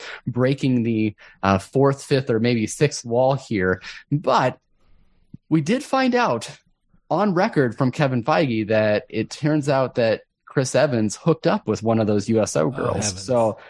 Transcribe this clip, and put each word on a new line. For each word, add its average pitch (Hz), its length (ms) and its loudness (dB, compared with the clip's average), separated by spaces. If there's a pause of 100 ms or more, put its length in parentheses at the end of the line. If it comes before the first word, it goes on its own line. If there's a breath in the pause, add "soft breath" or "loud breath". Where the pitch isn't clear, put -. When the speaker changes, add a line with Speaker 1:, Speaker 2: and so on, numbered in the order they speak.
(280 loud breath)
Speaker 1:
breaking 127 560 0
the, 107 320 -2 (260 loud breath)
uh, 98 180 4
fourth, 135 440 0
fifth, 135 260 0
or 113 120 0
maybe 117 260 0
sixth - 380 -2
wall 127 300 0
here, 92 460 -2 (300 loud breath)
but 135 460 0 (880)
we 160 140 2
did 214 200 0
find 262 320 0
out 202 360 0 (600)
on 190 240 2
record 160 440 0
from 127 140 2
Kevin 131 320 0
Feige 131 440 0
that 107 400 2
it 107 220 -4
turns 151 400 -2
out 135 260 0
that 117 280 0 (220)
Chris - 280 -2
Evans 127 440 2
hooked - 300 0
up 202 200 0
with - 160 -2
one 113 160 2
of 110 80 2
those 104 220 0
U 113 120 4
S 98 140 0
O 151 120 2
Speaker 2:
Oh, - 40 -2
Speaker 1:
girls. 120 360 -4
Speaker 2:
heavens. 95 160 -10
Speaker 1:
So 117 340 0 (120)